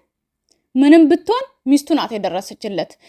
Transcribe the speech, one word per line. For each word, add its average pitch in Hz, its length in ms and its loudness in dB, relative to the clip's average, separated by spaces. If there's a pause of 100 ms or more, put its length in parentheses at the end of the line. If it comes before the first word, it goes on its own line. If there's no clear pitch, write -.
(760)
ምንም 294 320 6
ብትሆን 381 380 -2 (220)
ሚስቱ 277 260 0
ናት 262 200 -4
የደረሰችለት። 190 800 -8 (180)